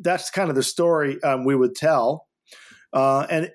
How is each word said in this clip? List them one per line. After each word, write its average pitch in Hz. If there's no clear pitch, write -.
that's 175
kind 190
of 139
the 131
story, 156
um, 135
we 135
would 123
tell. 147
Uh, 135
and 165